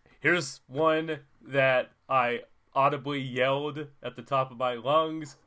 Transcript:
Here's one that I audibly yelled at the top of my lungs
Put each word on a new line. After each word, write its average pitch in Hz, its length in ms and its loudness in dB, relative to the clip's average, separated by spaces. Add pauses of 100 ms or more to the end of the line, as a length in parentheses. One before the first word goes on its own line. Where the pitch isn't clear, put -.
(200)
Here's 160 460 0
one 156 540 0 (220)
that 131 480 2 (180)
I 120 340 2 (320)
audibly 139 460 0
yelled 135 680 -2 (140)
at 123 140 -10
the 123 60 -14
top 131 280 -2
of 123 60 -18
my 123 180 -2
lungs 151 640 -2 (100)